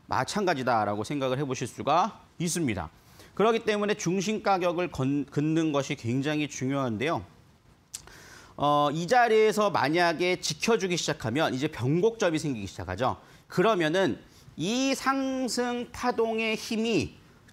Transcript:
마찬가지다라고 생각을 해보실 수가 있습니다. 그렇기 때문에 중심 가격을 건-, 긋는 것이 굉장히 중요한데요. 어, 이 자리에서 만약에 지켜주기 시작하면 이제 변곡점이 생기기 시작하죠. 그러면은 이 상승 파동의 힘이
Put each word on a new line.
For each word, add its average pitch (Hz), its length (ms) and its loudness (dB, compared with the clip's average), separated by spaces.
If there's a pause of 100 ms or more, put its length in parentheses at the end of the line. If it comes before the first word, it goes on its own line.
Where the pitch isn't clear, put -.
마찬가지다라고 123 1000 0
생각을 135 340 -2
해보실 131 280 -4
수가 160 540 0 (180)
있습니다. 147 500 -2 (460)
그렇기 226 260 2
때문에 208 340 0
중심 196 480 -2
가격을 175 480 0
건-, 139 360 -2
긋는 156 460 0
것이 143 240 0
굉장히 139 520 -2
중요한데요. 131 760 -2 (1300)
어, 147 360 2
이 165 140 -4
자리에서 214 640 4
만약에 170 720 2
지켜주기 190 560 0
시작하면 139 580 -2
이제 135 140 -2
변곡점이 170 680 0
생기기 120 280 -4
시작하죠. 95 520 -4 (280)
그러면은 180 720 2 (360)
이 254 380 0
상승 254 1000 -2
파동의 226 640 -2
힘이 220 640 -2 (340)